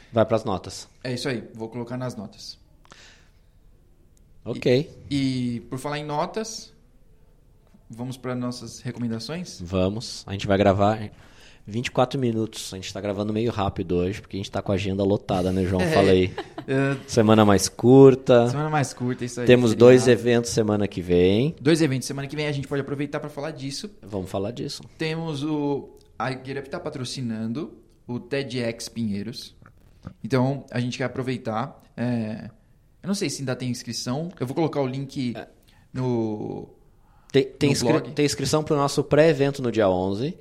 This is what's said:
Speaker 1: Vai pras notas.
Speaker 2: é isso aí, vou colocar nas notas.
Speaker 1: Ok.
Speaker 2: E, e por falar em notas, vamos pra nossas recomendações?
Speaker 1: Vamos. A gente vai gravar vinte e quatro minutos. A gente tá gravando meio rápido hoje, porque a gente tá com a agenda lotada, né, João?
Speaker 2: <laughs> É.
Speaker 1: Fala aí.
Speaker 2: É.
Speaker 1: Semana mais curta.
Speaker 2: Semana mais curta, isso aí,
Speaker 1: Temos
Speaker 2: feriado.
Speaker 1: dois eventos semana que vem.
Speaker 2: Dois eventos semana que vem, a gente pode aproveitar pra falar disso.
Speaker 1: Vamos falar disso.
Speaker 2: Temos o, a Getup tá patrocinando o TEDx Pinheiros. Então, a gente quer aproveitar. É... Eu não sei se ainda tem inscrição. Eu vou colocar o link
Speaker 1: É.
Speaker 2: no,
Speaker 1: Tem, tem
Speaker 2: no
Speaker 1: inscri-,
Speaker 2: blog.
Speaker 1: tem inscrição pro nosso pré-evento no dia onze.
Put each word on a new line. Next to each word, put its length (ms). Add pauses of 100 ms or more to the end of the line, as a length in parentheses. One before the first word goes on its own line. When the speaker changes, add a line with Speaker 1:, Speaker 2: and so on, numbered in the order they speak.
(120)
Speaker 1:
Vai 140
pras 180
notas. 440 (160)
Speaker 2:
é 80
isso 160
aí, 160 (100)
vou 140
colocar 280
nas 200
notas. 420 (1900)
Speaker 1:
Ok. 460 (200)
Speaker 2:
E, 460
e 120
por 100
falar 200
em 60
notas, 680 (1160)
vamos 260
pra 180
nossas 460
recomendações? 800
Speaker 1:
Vamos. 640
A 60
gente 140
vai 100
gravar 540 (560)
vinte 220
e 20
quatro 280
minutos. 540
A 40
gente 160
tá 80
gravando 320
meio 180
rápido 460
hoje, 240
porque 160
a 40
gente 100
tá 120
com 80
a 60
agenda 260
lotada, 500
né, 120
João? 180
Speaker 2:
<laughs> 40
É. 60
Speaker 1:
Fala 180
aí. 220 (360)
Speaker 2:
É. 280 (120)
Speaker 1:
Semana 360
mais 240
curta. 800
Speaker 2:
Semana 220
mais 240
curta, 300
isso 160
aí, 60
Speaker 1:
Temos 240
Speaker 2:
feriado. 140
Speaker 1:
dois 240
eventos 420
semana 360
que 140
vem. 600
Speaker 2:
Dois 220
eventos 240
semana 220
que 80
vem, 100
a 60
gente 160
pode 140
aproveitar 380
pra 100
falar 200
disso. 400 (120)
Speaker 1:
Vamos 280
falar 220
disso. 300 (140)
Speaker 2:
Temos 460
o, 460 (280)
a 140
Getup 400
tá 80
patrocinando 960 (320)
o 140
TEDx 680
Pinheiros. 680 (680)
Então, 480
a 80
gente 200
quer 60
aproveitar. 800 (140)
É... 520 (540)
Eu 60
não 60
sei 160
se 120
ainda 140
tem 140
inscrição. 580 (100)
Eu 80
vou 80
colocar 260
o 60
link 500
Speaker 1:
É. 100 (460)
Speaker 2:
no, 760 (640)
Speaker 1:
Tem, 120
tem 260
Speaker 2:
no 40
Speaker 1:
inscri-, 180
Speaker 2:
blog. 200
Speaker 1:
tem 120
inscrição 400
pro 120
nosso 280
pré-evento 580
no 100
dia 180
onze. 500